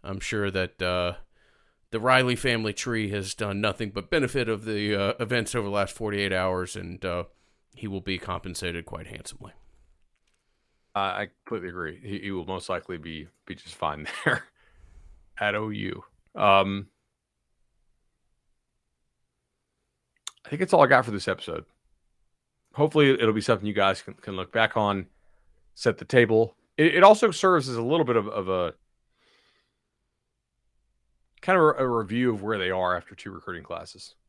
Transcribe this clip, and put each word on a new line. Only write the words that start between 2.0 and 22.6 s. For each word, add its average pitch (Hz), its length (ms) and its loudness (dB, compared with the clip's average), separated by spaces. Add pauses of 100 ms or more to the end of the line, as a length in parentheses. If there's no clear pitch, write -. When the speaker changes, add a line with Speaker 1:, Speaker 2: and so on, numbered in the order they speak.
Speaker 1:
Riley 127 360 4
family 113 360 -2
tree 110 380 -4
has 98 240 -6
done 101 260 -4
nothing 104 300 -4
but 98 200 -8
benefit 131 380 0
of 110 160 -4
the, 104 300 -2
uh, 98 260 0
events 117 340 -2
over 107 140 -2
the 98 60 -6
last 98 200 -2
forty-eight 101 380 -2
hours, 92 420 -2
and, 90 300 -12
uh, 87 200 -4 (500)
he - 120 -12
will 98 140 -6
be 92 180 -4
compensated 87 680 -8
quite - 220 -14
handsomely. - 460 -18 (1400)
Speaker 2:
Uh, 101 40 -2
I 98 300 -2 (180)
completely 90 240 -8
agree. 85 320 -8
He, 101 160 -8
he 101 120 -8
will 90 140 -6
most 92 240 -8
likely 90 300 -6
be, 78 280 -12 (200)
be - 80 -10
just - 200 -18
fine 76 320 -6 (100)
<laughs> - 80 -12
there - 200 0 (920)
at 104 160 0
O 107 160 -4
U. 101 340 -8 (300)
Um, 98 540 4 (3500)
I - 60 -16
think 151 100 -6
that's 185 140 0
all 156 80 8
I 139 40 8
got 127 200 6
for 117 40 -6
this 101 180 -4
episode. 87 360 -6 (1080)